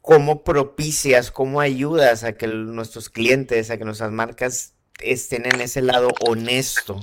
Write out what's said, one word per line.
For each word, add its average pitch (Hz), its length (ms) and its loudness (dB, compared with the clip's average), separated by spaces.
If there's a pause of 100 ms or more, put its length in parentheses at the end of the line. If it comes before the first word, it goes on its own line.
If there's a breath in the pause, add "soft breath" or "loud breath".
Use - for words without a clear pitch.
¿cómo 151 420 6
propicias, 143 880 2
cómo 135 300 -2
ayudas 135 640 2
a 113 140 -6
que - 80 -6
el, 110 300 -6
nuestros 113 340 -10
clientes, 117 640 0
a 113 60 -4
que 107 80 -10
nuestras 107 260 -6
marcas 117 640 -6 (260)
estén 120 460 -4
en 123 140 0
ese 123 200 -6
lado 123 280 2 (180)
honesto? 117 760 -4